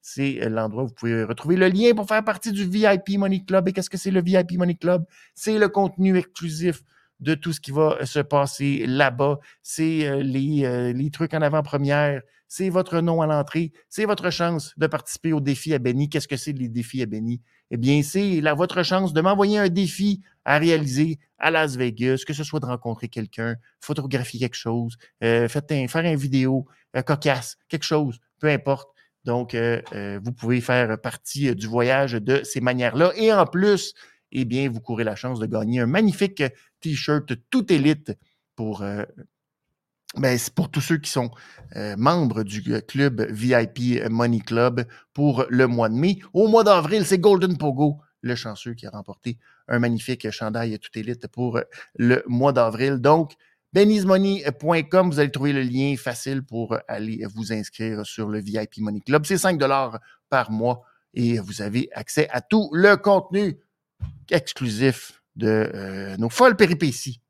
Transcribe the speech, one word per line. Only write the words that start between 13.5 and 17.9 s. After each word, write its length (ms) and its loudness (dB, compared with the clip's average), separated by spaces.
C'est 180 -2
votre 240 -2
chance 460 -4
de 120 0
participer 440 -4
au 80 0
défi 320 -2
à 60 0
Benny. 300 0
Qu'est-ce 180 -4
que 100 -6
c'est, 160 -8
les 160 -6
défis 320 -6
à 60 -2
Benny ? 340 -6
Eh 60 -6
bien, 260 2